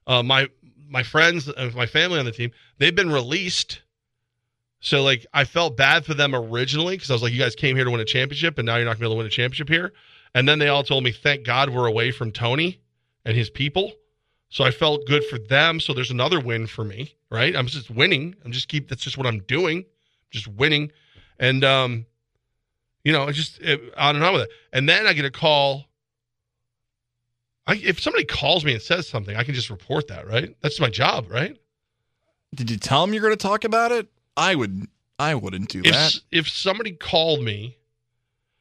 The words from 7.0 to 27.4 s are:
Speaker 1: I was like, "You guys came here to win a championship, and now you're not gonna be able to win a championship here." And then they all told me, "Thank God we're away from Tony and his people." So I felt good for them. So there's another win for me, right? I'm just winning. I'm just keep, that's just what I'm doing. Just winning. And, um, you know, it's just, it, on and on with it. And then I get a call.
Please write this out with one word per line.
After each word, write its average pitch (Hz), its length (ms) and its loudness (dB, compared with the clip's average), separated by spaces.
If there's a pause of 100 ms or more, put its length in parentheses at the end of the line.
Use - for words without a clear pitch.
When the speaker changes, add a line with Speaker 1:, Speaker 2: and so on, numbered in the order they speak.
Speaker 1:
I 135 40 2
was 113 100 2
like, 117 100 0
"You 123 60 0
guys 123 160 0
came 131 200 0
here 131 80 2
to 123 80 0
win 117 80 0
a 107 60 -4
championship, 143 520 -2
and 120 80 -2
now 117 120 0
you're 120 80 0
not 117 60 -2
gonna 110 80 -6
be 117 80 -2
able 110 80 0
to - 20 -2
win 113 100 -4
a - 20 -8
championship 127 380 -2
here." 170 240 0 (420)
And 127 140 4
then 151 120 6
they 147 100 4
all 143 140 4
told 131 200 0
me, 123 80 0
"Thank 143 340 0
God 131 260 2
we're 123 160 2
away 117 240 2
from 123 200 -6
Tony 143 480 -2 (460)
and 113 100 0
his 117 140 2
people." 147 420 -2 (580)
So - 140 0
I 127 80 6
felt 147 360 0
good 147 180 2
for 131 120 -8
them. 147 440 2
So 147 120 -2
there's 123 180 -4
another 139 280 0
win 117 280 -4
for 110 180 -8
me, 104 300 -12 (140)
right? 127 240 0
I'm 131 140 -2
just 135 220 -10
winning. 156 440 0 (120)
I'm 120 80 -10
just 131 160 -8
keep, 151 180 -4
that's 131 160 -10
just 135 140 -8
what 131 100 -2
I'm 110 120 -2
doing. 165 440 -2 (480)
Just 110 160 -10
winning. 147 420 2 (480)
And, 131 280 4
um, 127 400 2 (960)
you 147 80 2
know, 143 160 2
it's 143 100 -4
just, - 220 -8
it, 147 220 0 (160)
on 147 180 2
and 147 80 0
on 180 100 4
with 131 100 2
it. - 60 -10 (220)
And 135 160 0
then 196 180 4
I 202 60 4
get 147 140 0
a 135 60 -4
call. 143 580 2 (1800)